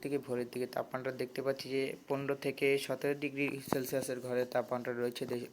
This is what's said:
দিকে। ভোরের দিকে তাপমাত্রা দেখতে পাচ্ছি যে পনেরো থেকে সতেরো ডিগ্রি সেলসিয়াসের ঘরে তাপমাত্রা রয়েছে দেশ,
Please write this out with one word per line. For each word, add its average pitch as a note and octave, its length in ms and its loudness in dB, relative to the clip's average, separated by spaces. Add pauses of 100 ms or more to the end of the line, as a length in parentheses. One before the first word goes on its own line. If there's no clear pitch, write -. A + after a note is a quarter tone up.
দিকে। C#3+ 160 0
ভোরের B2 340 -2
দিকে B2 160 -2
তাপমাত্রা B2+ 440 -2
দেখতে B2+ 300 -4
পাচ্ছি C3+ 280 0
যে C3+ 260 0 (120)
পনেরো C#3 280 2
থেকে C#3 420 4
সতেরো C#3 360 0
ডিগ্রি C#3 480 0 (120)
সেলসিয়াসের C3 460 0
ঘরে B2 260 2
তাপমাত্রা B2 480 0
রয়েছে B2 320 0
দেশ, B2 280 -2